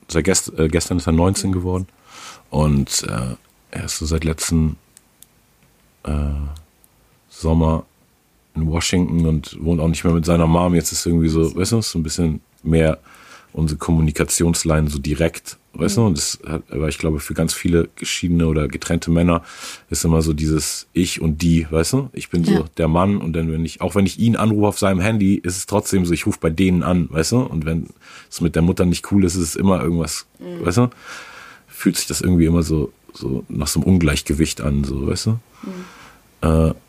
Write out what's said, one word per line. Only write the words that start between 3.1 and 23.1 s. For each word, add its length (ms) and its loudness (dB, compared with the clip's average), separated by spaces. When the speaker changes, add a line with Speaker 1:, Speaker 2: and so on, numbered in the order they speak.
Speaker 1:
er 140 -10
ist 140 -8
so 80 -6
seit 180 0
letzten, 520 0
äh, 260 -2
Sommer 540 2
in 140 -2
Washington 580 0
und 380 -2
wohnt 160 0
auch 80 2
nicht 160 0
mehr 80 4
mit 140 2
seiner 200 4
Mom. 280 4
Jetzt 180 0
ist 140 -4
irgendwie 220 4
so, 280 2
weißt 160 -2
du, 100 2
so 160 -6
ein 40 0
bisschen 380 -2
mehr 360 4
unsere 240 -2
Kommunikationsline 1080 0
so 100 -4
direkt, 600 -4
weißt 240 -2
du, 20 4
Speaker 2:
Mhm. 60 4
Speaker 1:
und 100 2
das 300 -6
hat, 240 -6
aber 180 -4
ich 80 -6
glaube, 240 -2
für 140 -10
ganz 180 -2
viele 440 2
geschiedene 500 0
oder 200 0
getrennte 440 -4
Männer 320 2
ist 160 -4
immer 160 4
so 100 0
dieses 640 -2
Ich 260 -2
und 220 -2
die, 280 4
weißt 220 0
du, 220 -2
ich 160 -12
bin 140 0
so 80 4
Speaker 2:
Ja. 120 2
Speaker 1:
der 100 2
Mann 300 2